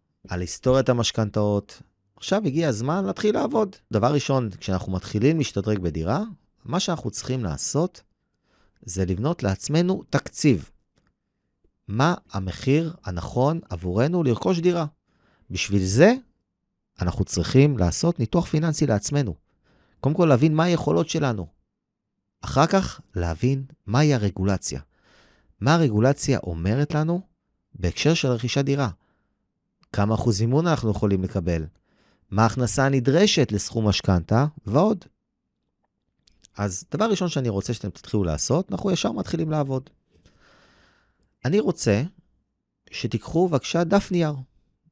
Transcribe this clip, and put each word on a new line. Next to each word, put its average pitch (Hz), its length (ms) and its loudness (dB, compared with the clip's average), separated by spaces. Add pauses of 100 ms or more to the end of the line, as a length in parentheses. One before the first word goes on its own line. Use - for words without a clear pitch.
(280)
על 90 140 -6
היסטוריית 127 480 0
המשכנתאות, 107 920 0 (340)
עכשיו - 300 -2
הגיע 156 220 0
הזמן 143 380 -2
להתחיל 214 300 -2
לעבוד. 226 400 -2 (160)
דבר 113 220 2
ראשון, 135 360 0 (100)
כשאנחנו 95 320 -4
מתחילים 110 460 0
להשתדרג 104 420 -2
בדירה, 87 440 -2 (420)
מה 156 140 -4
שאנחנו 160 320 -4
צריכים 127 320 -6
לעשות 120 580 -4 (800)
זה 92 240 -4
לבנות 104 380 -2
לעצמנו 165 680 0
תקציב. 123 600 0 (1160)
מה 131 280 0 (160)
המחיר 135 600 -2 (100)
הנכון 127 560 -2 (100)
עבורנו 110 540 0
לרכוש 151 360 0
דירה? 170 260 2 (640)
בשביל 98 320 0
זה 123 300 6 (880)
אנחנו 87 240 -2
צריכים 135 520 4
לעשות 90 420 0
ניתוח 165 260 0
פיננסי 156 400 0
לעצמנו. 117 500 0 (640)
קודם 147 160 0
כל 175 100 4
להבין 151 300 6
מה 160 80 4
היכולות 165 460 0
שלנו. 120 380 -2 (920)
אחר 143 260 2
כך 190 340 0 (140)
להבין 107 500 -2 (200)
מהי 143 280 2
הרגולציה. 95 680 -2 (800)
מה 127 120 2
הרגולציה 135 720 2
אומרת 101 500 -2
לנו 165 280 -2 (520)
בהקשר 92 400 0
של 160 140 0
רכישת 123 380 -2
דירה? 139 240 0 (1040)
כמה 107 220 2
אחוז 107 260 0
מימון 135 260 2
אנחנו 120 240 0
יכולים 98 320 0
לקבל? 85 420 -2 (680)
מה 104 120 2
ההכנסה 123 420 0
הנדרשת 135 640 2
לסכום 107 360 -2
משכנתא? 98 580 2 (200)
ועוד. 170 400 0 (1500)
אז 101 340 -4
דבר 214 180 0
ראשון 185 200 0
שאני 127 200 -2
רוצה 98 240 -2
שאתם 104 160 -8
תתחילו - 340 -2
לעשות, 90 480 0
אנחנו 190 200 -2
ישר 185 200 0
מתחילים 165 400 -4
לעבוד. 135 380 -2 (1600)
אני 170 140 2
רוצה 131 440 0 (880)
שתיקחו 147 560 -2
בבקשה 170 360 0
דף 190 280 2
נייר. 165 220 0 (580)